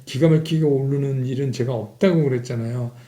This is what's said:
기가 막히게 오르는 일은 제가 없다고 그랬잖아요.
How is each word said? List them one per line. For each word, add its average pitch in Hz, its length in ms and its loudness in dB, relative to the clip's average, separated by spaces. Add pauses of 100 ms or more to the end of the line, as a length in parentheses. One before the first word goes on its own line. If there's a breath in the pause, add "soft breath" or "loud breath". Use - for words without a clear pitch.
기가 147 240 2
막히게 160 340 2
오르는 139 640 0
일은 131 260 -2
제가 123 220 -4
없다고 160 500 0
그랬잖아요. 120 680 -2 (160 soft breath)